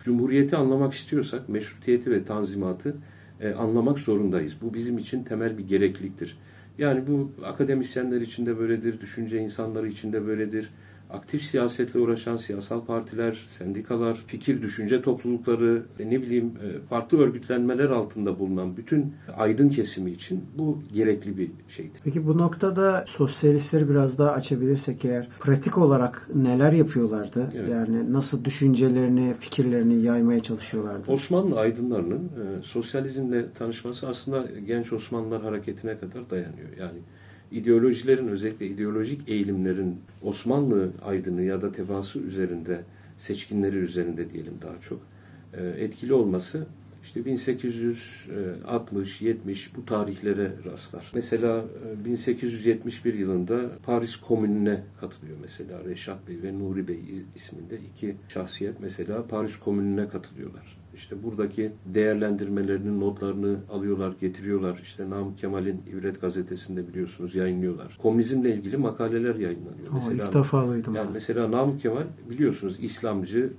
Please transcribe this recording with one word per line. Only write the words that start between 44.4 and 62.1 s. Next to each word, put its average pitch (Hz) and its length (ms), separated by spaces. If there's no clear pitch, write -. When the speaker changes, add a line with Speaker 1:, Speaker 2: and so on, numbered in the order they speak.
Speaker 1:
daha 82 180
çok, - 200
e, 90 140
etkili 110 460
olması 110 540
işte 117 220
bin 131 120
sekiz 120 400
yüz 117 500
altmış, 101 560
yetmiş 107 540
bu 120 100
tarihlere 101 680
rastlar. 87 500
Mesela, 113 500
e, 107 180
bin 120 120
sekiz 120 360
yüz 110 140
yetmiş 113 380
bir 117 100
yılında 95 460
Paris 120 340
Komünü'ne 104 640
katılıyor 76 420
mesela 85 420
Reşat 95 440
Bey 87 140
ve 98 160
Nuri 95 300
Bey 87 80
is-, 98 280
isminde 90 440
iki 101 220
şahsiyet 98 520
mesela 101 460
Paris 107 300
Komünü'ne 101 520
katılıyorlar. - 680
İşte 101 280
buradaki 107 480
değerlendirmelerinin 101 1160